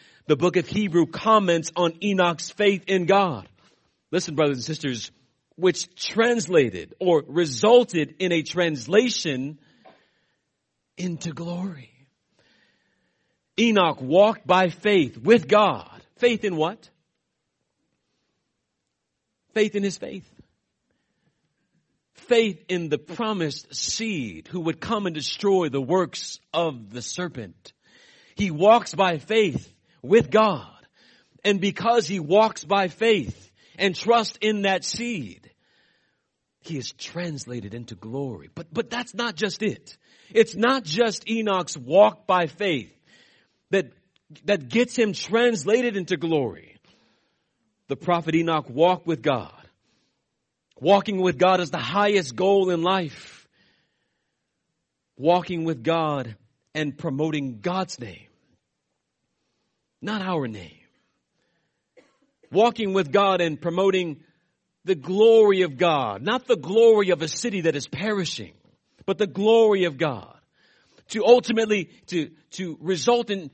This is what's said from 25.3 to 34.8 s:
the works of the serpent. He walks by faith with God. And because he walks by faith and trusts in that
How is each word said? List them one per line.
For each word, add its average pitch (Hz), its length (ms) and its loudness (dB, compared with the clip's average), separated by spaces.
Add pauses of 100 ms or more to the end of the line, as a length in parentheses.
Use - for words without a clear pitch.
the 135 120 -4
works 165 600 -4 (120)
of 143 380 -4
the 117 120 -12
serpent. 127 720 -12 (640)
He 196 160 -2
walks 196 440 4
by 175 240 0
faith 208 540 -2 (300)
with 151 280 4
God. 202 380 2 (760)
And 202 160 2
because 202 460 0
he 185 140 -6
walks 202 440 2
by 190 240 0
faith 208 640 -2 (280)
and 190 160 -2
trusts 226 460 0
in 208 220 -2
that 190 220 0